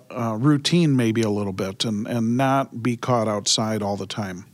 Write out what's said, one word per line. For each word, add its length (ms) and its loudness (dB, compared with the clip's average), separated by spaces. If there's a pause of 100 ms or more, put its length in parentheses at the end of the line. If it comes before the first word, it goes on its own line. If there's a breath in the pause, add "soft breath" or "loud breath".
uh, 300 -4
routine 560 4
maybe 260 4
a 80 2
little 240 -2
bit 320 -4
and, 220 -4
and 280 0
not 460 0
be 160 0
caught 300 0
outside 560 -2
all 120 -2
the 120 -8
time. 460 -8